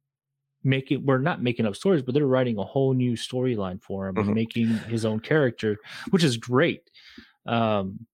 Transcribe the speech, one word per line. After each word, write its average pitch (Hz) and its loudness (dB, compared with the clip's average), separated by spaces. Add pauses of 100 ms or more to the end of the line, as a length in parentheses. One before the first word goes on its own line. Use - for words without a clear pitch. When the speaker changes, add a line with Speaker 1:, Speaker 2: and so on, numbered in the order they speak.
(640)
Speaker 1:
making, 135 0
were 131 4
not 151 -2
making 120 0
up 98 -2
stories, 185 2
but 127 -4
they're 147 4
writing 127 2
a 98 -4
whole 135 0
new 123 2
storyline 110 -4
for 98 -6
him 95 -2
and 101 0
Speaker 2:
Mm-hmm. 107 2
Speaker 1:
making 113 0 (220)
his 113 -2
own 107 -2
character, 120 0 (340)
which 180 4
is 123 4
great. 123 0 (560)
Um, 107 0